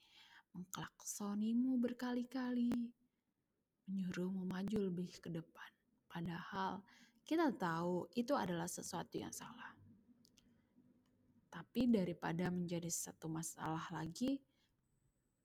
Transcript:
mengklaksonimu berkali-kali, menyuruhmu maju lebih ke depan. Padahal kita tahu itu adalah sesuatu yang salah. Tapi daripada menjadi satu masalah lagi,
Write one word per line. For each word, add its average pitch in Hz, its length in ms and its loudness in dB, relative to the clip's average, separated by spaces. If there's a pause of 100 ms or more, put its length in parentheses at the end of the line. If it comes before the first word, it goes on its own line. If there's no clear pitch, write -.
(540)
mengklaksonimu 214 1300 0
berkali-kali, 247 880 0 (1200)
menyuruhmu 185 560 0
maju 190 320 0
lebih 180 400 0
ke 170 160 -6
depan. - 360 -8 (360)
Padahal 190 800 -4 (400)
kita 320 320 6
tahu 175 560 2
itu 233 240 2
adalah 175 320 0
sesuatu - 480 -6
yang - 160 -6
salah. - 400 -12 (1800)
Tapi 240 320 0
daripada 180 640 4
menjadi 175 320 -2
satu - 400 -6
masalah 160 640 -2
lagi, 170 480 0 (1080)